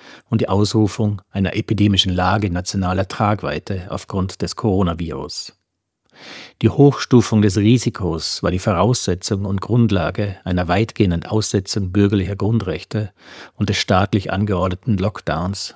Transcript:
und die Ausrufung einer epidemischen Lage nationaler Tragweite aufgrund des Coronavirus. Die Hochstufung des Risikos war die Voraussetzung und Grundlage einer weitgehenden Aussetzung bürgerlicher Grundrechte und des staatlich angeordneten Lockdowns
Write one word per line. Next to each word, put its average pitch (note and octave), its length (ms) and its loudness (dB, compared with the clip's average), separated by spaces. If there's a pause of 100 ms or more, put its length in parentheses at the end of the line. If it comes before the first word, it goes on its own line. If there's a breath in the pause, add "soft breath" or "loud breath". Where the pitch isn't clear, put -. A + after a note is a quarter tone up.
(280 loud breath)
und A2 120 0
die A2+ 80 -2
Ausrufung G#2 840 0
einer F#2+ 260 -2
epidemischen G2+ 560 2
Lage F#2 380 0
nationaler F#2 560 -2
Tragweite G2+ 840 -4
aufgrund - 520 -6
des F2+ 140 -6
Coronavirus. F2 1000 -2 (1040 loud breath)
Die A2+ 60 6
Hochstufung B2+ 720 4
des G2+ 160 2
Risikos G#2 840 0
war F2 80 0
die F2+ 80 0
Voraussetzung G2 880 0
und G2 140 -2
Grundlage G#2 840 0
einer F2+ 240 0
weitgehenden F#2 560 0
Aussetzung G2+ 680 -2
bürgerlicher G2+ 440 2
Grundrechte G#2 760 -2 (420 loud breath)
und G#2 140 -2
des G2 100 0
staatlich G2 540 2
angeordneten F#2+ 640 0
Lockdowns F#2 760 -4